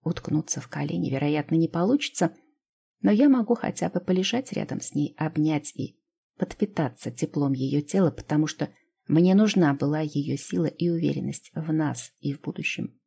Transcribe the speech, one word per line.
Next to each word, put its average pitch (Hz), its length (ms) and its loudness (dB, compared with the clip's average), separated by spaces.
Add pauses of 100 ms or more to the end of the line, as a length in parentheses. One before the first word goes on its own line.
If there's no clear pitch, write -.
уткнуться - 580 -2
в - 80 -14
колени, 147 440 -4
вероятно, 147 440 0
не 165 120 4
получится, 180 680 0 (680)
но 196 100 4
я 254 180 6
могу 240 240 4
хотя - 360 -2
бы 180 120 -4
полежать 196 520 0
рядом - 280 -4
с - 140 -8
ней, 147 220 -2
обнять 151 580 0
и - 240 -10 (380)
подпитаться 156 720 -4
теплом 143 420 -2
её 135 280 0
тела, 185 280 2
потому 151 380 -2
что - 260 -6 (340)
мне 175 280 6
нужна 196 400 4
была 147 260 -2
её 147 340 -4
сила 170 300 -4
и - 240 -2
уверенность 143 640 -2
в 156 180 -6
нас 151 480 -2
и 143 140 -4
в - 80 -12
будущем. - 640 -8